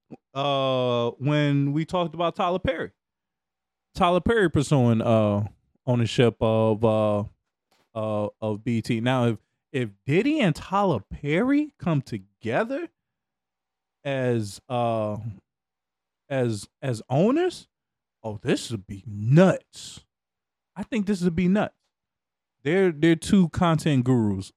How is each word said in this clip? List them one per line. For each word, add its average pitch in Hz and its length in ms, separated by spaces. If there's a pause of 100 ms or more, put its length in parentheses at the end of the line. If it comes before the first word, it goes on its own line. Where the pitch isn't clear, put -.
(340)
uh, 131 840
when 143 560
we 160 100
talked 170 320
about 165 200
Tyler 180 240
Perry. - 320 (1000)
Tyler 180 280
Perry 220 280
pursuing, 123 520
uh, 104 440 (400)
ownership 120 540
of, 110 460
uh, 107 340 (760)
uh, 107 360 (120)
of 107 220
B 117 140
E 110 40
T. 117 200
Now, 123 240
if, 113 120 (340)
if 123 180 (160)
Diddy 240 340
and 185 160
Tyler 185 460
Perry 254 760
come 156 240
together 208 880 (1160)
as, 123 680
uh, 113 480 (1120)
as, 123 380 (140)
as 123 280
owners, 269 580 (560)
oh, 104 180
this 147 300
would 98 160
be 95 180
nuts. 123 960 (800)
I 202 60
think 208 240
this 196 140
would 180 140
be 180 120
nuts. 196 260 (920)
They're, 180 260
they're 160 240
two 185 340
content 156 540
gurus. 110 540